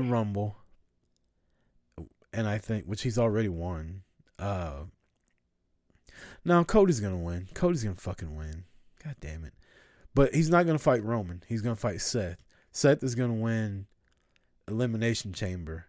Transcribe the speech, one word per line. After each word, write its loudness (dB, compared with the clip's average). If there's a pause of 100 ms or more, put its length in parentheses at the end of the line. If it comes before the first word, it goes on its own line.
the 0
Rumble, 0 (1800)
and -2
I 0
think, -4
which -6
he's -2
already 2
won. -6 (360)
Uh, -6 (1600)
no, 6
Cody's 6
gonna -2
win. -4
Cody's 2
gonna -4
fucking -8
win. -10 (400)
God -10
damn -10
it! -12 (600)
But 6
he's 4
not 6
gonna 2
fight 4
Roman. -2
He's -4
gonna -2
fight -4
Seth. -4 (300)
Seth 4
is -4
gonna 0
win -2 (800)
Elimination -2
Chamber, -6